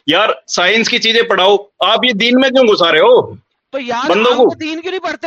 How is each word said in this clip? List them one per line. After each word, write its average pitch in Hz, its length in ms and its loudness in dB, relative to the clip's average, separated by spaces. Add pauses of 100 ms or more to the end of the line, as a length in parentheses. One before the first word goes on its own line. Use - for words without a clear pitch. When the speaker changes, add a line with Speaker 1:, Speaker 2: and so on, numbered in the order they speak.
Speaker 1:
یار 185 220 0 (180)
سائنس 202 420 -2
کی 240 100 -2
چیزیں 226 240 0
پڑھاؤ، 196 340 2 (220)
آپ 214 260 0
یہ 254 80 0
دین 233 280 0
میں 269 80 2
کیوں 262 160 2
گھسا 170 280 2
رہے 156 60 2
ہو 196 380 2 (340)
Speaker 2:
تو 269 100 -10
یار 240 300 -4
Speaker 1:
بندوں 247 220 2
Speaker 2:
امب 247 60 0
Speaker 1:
کو؟ 262 160 2
Speaker 2:
دین 320 260 -10
کیوں 359 100 -10
نہیں 370 120 -8
پڑھتے 330 240 -8